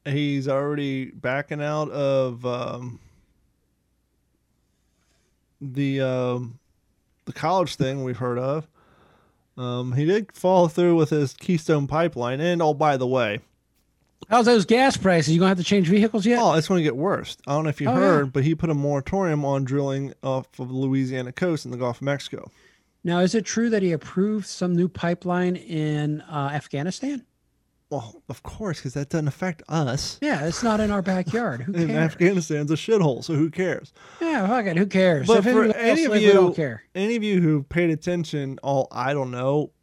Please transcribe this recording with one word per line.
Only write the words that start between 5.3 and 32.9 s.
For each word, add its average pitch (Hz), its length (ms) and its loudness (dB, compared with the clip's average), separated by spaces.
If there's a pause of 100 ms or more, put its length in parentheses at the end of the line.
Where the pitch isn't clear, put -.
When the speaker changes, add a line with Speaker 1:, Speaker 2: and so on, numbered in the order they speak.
Speaker 1:
the, 135 400 -2
um, 123 580 -2 (680)
the - 80 -12
college 170 440 0
thing 135 280 -4
we've 127 140 -6
heard 123 200 -4
of. 143 280 -4 (920)
Um, 123 360 -6
he 139 120 0
did 196 280 0
follow 180 360 4
through 175 280 2
with 156 140 2
his 147 240 0
Keystone 156 520 -2
Pipeline. 135 540 -2
And, 170 220 0
oh, 151 120 2
by 147 220 2
the 127 100 -2
way, 120 340 0 (920)
Speaker 2:
How's 226 160 4
those 233 180 6
gas 247 320 4
prices? 165 380 4
You 170 40 4
gonna 185 120 4
have 190 80 2
to 175 60 -2
change 196 220 4
vehicles 208 380 4
yet? 240 160 2
Speaker 1:
Oh, 175 140 4
it's 156 140 2
gonna 185 140 2
get 135 140 0
worse. 143 400 -4 (100)
I 135 60 -4
don't 156 120 0
know 156 40 -2
if 143 100 -4
you 131 120 0
Speaker 2:
Oh, - 20 2
yeah. 165 80 2
Speaker 1:
heard, 151 320 4
but 139 100 0
he 160 120 2
put 165 160 -2
a 151 40 0
moratorium 147 680 0
on 139 200 0
drilling 139 580 -4
off 131 240 -4 (120)
of 127 100 -8
the 127 60 -8
Louisiana 131 560 -2
coast 165 360 -2
in 123 40 -10
the 123 60 -8
Gulf 120 220 -4
of - 40 -16
Mexico. 139 480 -6 (540)
Speaker 2:
Now, 175 140 0
is 185 160 2
it 220 100 0
true 233 240 -2
that 214 140 0
he 180 100 2
approved 196 540 -2
some 180 280 -4
new 175 140 2
pipeline 180 680 -2
in, 151 680 -4
uh, 143 320 -6
Afghanistan? 185 720 -6 (640)
Speaker 1:
Well, 139 400 -10
of - 120 -16
course, 196 380 -10
'cause 131 140 -10
that 143 160 -6
doesn't 156 180 -2
affect 175 400 -6
us. 147 540 -4
Speaker 2:
Yeah, 190 240 -2
it's - 160 -4
not 220 180 0
in 214 100 0
our 202 120 -2
backyard. 185 600 -2
Who 190 100 -6
Speaker 1:
<laughs> - 0 -
And 170 160 0
Speaker 2:
cares? 156 220 0
Speaker 1:
Afghanistan's 160 580 0
a 160 60 2
shithole, 165 460 2